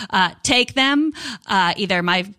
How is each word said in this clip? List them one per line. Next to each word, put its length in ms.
uh, 220
take 300
them. 400
Uh, 300
either 260
my, 360